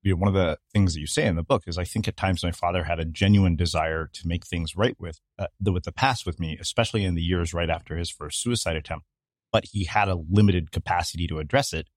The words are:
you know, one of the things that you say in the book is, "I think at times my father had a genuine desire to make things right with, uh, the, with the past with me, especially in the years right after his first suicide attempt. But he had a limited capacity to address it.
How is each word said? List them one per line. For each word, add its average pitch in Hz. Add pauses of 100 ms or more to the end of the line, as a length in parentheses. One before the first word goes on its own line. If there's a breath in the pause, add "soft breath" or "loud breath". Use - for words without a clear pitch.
you 98
know, 87
one 98
of 95
the 87 (140)
things 95
that 76
you 76
say 151
in 87
the 85
book 117
is, 85
"I 87
think 107
at 95
times 95
my 85
father 87
had 82
a 80
genuine 92
desire 80
to -
make 85
things 85
right 113
with, 85 (180)
uh, 95 (120)
the, 98
with 87
the -
past 131
with 87
me, 80
especially 113
in 90
the 82
years 85
right 85
after 80
his 85
first -
suicide 113
attempt. 78 (440)
But -
he 101
had 101
a 87
limited 95
capacity -
to 80
address 98
it. 80